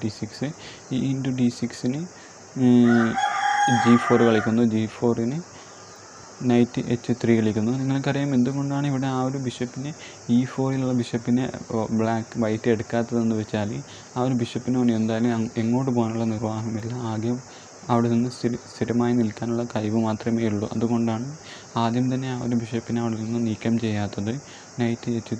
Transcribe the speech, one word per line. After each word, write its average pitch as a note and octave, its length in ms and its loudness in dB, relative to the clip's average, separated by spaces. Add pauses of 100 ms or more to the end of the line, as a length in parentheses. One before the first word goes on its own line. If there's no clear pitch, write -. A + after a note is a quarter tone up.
ഡി A2 40 -2
സിക്സ്, A#2+ 420 -6 (440)
E C3 40 0 (140)
into C3 240 -2
D B2 120 4
സിക്സിന്, B2+ 580 -4 (540)
ഏ, B2+ 80 6 (1160)
ജി A#2+ 120 8
ഫോർ A#2 260 4
കളിക്കുന്നു. A2+ 420 4
ജി A2 220 2
ഫോറിന് A#2 720 -2 (840)
നൈറ്റ് A#2+ 440 4
എച്ച് A#2+ 260 -2 (120)
ത്രീ A2+ 120 6
കളിക്കുന്നു. G#2+ 360 2
നിങ്ങൾക്കറിയാം C#3 640 0
എന്തുകൊണ്ടാണ് C#3 520 0
ഇവിടെ C3+ 200 0
ആ C3 160 -2
ഒരു C3+ 160 -2
ബിഷപ്പിനെ, C3 560 -6 (340)
ഇ A#2+ 160 6
ഫോറിലുള്ള C3+ 480 -2
ബിഷപ്പിനെ, A#2+ 580 0 (200)
ഓ, A2 200 0
black, A2+ 500 0
white A2 300 2
എടുക്കാത്തതെന്ന് A#2 680 0
വെച്ചാൽ G#2+ 460 -4 (340)
ആ B2 60 0
ഒരു C3 120 2
ബിഷപ്പിന് B2 440 -2
അവന് A#2+ 140 4
എന്തായാലും A2+ 420 2
അങ്, A2 220 0
എങ്ങോട്ട് B2 340 2
പോകാനുള്ള A2+ 340 0
നിർവാഹമില്ല. A2 680 -4
ആകെ A#2 420 -2 (520)
അവിടെ A#2+ 200 4
നിന്ന് A#2+ 220 2
സ്ഥിര-, A#2+ 320 -4 (120)
സ്ഥിരമായി A#2+ 400 0
നിൽക്കാനുള്ള A#2 500 -2 (120)
കഴിവ് G#2+ 240 0
മാത്രമേ A2+ 460 0
ഉള്ളൂ. G#2 300 0
അതുകൊണ്ടാണ് A#2 600 0 (400)
ആദ്യം B2 380 0
തന്നെ C3 140 -4
ആ B2 140 -6
ഒരു A#2+ 140 0
ബിഷപ്പിനെ A#2 440 -2
അവിടെ A#2 160 -2
നിന്ന് A2+ 300 -2
നീക്കം A2+ 320 0
ചെയ്യാത്തത്. G#2+ 640 -2 (400)
നൈറ്റ് A#2 300 -2
എച്ച് A#2 300 -4